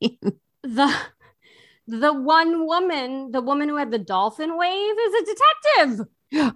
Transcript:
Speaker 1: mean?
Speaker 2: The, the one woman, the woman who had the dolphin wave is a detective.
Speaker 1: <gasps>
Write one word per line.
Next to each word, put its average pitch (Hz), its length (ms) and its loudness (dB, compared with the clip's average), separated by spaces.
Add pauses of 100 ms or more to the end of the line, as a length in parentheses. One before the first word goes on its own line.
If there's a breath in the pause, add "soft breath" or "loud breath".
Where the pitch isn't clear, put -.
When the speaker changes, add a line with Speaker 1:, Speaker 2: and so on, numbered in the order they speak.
Speaker 1:
mean? - 380 -4 (240)
Speaker 2:
The, 269 300 0 (960 soft breath)
the 226 260 0
one 320 520 2
woman, 277 680 -2
the 262 100 -2
woman 285 280 0
who 294 80 -4
had 269 140 -4
the 226 80 -2
dolphin 214 580 -2
wave 392 380 0 (120)
is 370 60 -2
a 440 120 2
detective. 427 840 2
Speaker 1:
<gasps> - 40 -20 (400 loud breath)